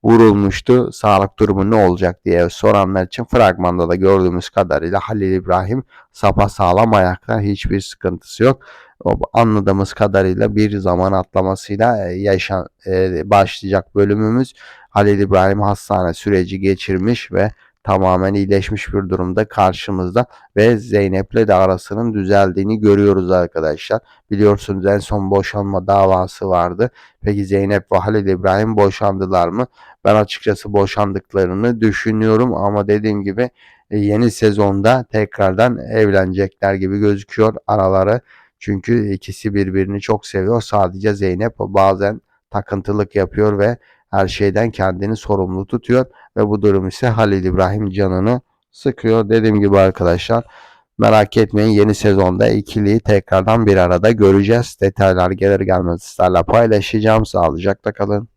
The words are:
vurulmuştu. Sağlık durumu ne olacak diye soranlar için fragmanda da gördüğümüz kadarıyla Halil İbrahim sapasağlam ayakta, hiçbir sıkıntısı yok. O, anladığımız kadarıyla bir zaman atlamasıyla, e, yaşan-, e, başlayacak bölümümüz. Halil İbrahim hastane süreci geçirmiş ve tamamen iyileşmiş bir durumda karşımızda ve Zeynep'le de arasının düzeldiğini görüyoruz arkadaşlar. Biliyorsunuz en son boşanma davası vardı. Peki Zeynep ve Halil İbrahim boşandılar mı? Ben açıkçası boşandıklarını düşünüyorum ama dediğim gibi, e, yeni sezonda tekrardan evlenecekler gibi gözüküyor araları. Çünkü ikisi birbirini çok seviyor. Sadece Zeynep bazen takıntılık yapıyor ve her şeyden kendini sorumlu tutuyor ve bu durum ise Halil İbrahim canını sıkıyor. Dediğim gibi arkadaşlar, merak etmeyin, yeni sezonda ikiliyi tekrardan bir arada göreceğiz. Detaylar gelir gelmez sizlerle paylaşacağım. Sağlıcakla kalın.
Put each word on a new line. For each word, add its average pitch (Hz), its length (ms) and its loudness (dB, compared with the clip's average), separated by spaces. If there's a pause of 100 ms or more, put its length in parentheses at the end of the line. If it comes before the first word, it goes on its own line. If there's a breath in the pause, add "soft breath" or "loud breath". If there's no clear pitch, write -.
vurulmuştu. 113 880 2
Sağlık 98 460 0
durumu 101 320 0
ne 113 40 2 (120)
olacak 90 380 -2
diye 87 260 2
soranlar 98 560 0
için - 180 -10
fragmanda 90 640 0
da 87 60 0
gördüğümüz 92 540 0
kadarıyla 87 520 -2
Halil 98 320 -4
İbrahim 95 520 -2 (280 soft breath)
sapasağlam 101 840 0
ayakta, 98 460 0
hiçbir 101 400 -4
sıkıntısı - 640 -6
yok. 131 180 2 (420 loud breath)
O, - 80 0 (200)
anladığımız 98 600 0
kadarıyla 98 640 0
bir 104 220 0
zaman 92 340 0
atlamasıyla, 98 960 -2
e, 90 40 -8
yaşan-, 95 560 -2 (180)
e, 92 440 -2
başlayacak 98 640 0
bölümümüz. 107 600 0 (360 loud breath)
Halil 101 300 2
İbrahim 98 400 2
hastane 98 540 -2
süreci 95 460 -2
geçirmiş 95 720 -2
ve 98 180 0 (340 soft breath)
tamamen 95 500 0
iyileşmiş 101 600 -2
bir 98 140 -4
durumda 92 360 -2
karşımızda 95 840 -2 (300 soft breath)
ve 110 200 4
Zeynep'le 104 720 0
de 101 60 4
arasının 95 600 0
düzeldiğini 98 680 0
görüyoruz 101 500 4
arkadaşlar. 82 720 -2 (300 soft breath)
Biliyorsunuz 101 560 0
en 101 120 2
son 98 320 -4
boşanma 98 560 -2
davası 95 600 0
vardı. 90 420 0 (300 soft breath)
Peki 101 240 -4
Zeynep 98 480 -2
ve 98 60 2
Halil 101 280 -2
İbrahim 98 500 0
boşandılar 95 720 0
mı? 113 180 -4 (380 soft breath)
Ben 101 100 4
açıkçası 104 580 -2
boşandıklarını 98 1080 -2
düşünüyorum 110 720 0
ama 101 340 -2
dediğim 104 340 0
gibi, 101 280 -4 (400 soft breath)
e, 104 80 -4
yeni 107 320 2
sezonda 104 840 0
tekrardan 107 640 0
evlenecekler 98 960 0
gibi 95 240 -4
gözüküyor 104 560 0 (120)
araları. 98 540 2 (380 soft breath)
Çünkü 104 540 -2
ikisi 101 420 -8
birbirini 98 460 -2
çok 110 260 -4
seviyor. 107 360 -2
Sadece 98 520 -2
Zeynep 98 440 -4
bazen 98 600 0 (300)
takıntılık 101 640 -6
yapıyor 101 440 0
ve 113 200 0 (340 soft breath)
her 98 160 0
şeyden 101 420 -2
kendini 98 460 -4
sorumlu 95 500 -4
tutuyor 123 400 -2 (300 soft breath)
ve 107 120 0
bu 104 140 -2
durum 98 260 2
ise 123 200 -4
Halil 104 360 0
İbrahim 95 460 -2
canını 98 500 -2 (300)
sıkıyor. 113 580 -2
Dediğim 110 320 2
gibi 98 180 2
arkadaşlar, 95 680 0 (540 soft breath)
merak 110 380 2
etmeyin, 107 340 2
yeni 104 240 4
sezonda 98 540 2
ikiliyi 107 520 0
tekrardan 104 680 0
bir 98 100 4
arada 90 340 2
göreceğiz. 104 720 2
Detaylar 95 500 2
gelir 98 300 0
gelmez 90 420 -2
sizlerle 90 400 0
paylaşacağım. 110 840 2
Sağlıcakla 90 640 -2
kalın. 104 440 -4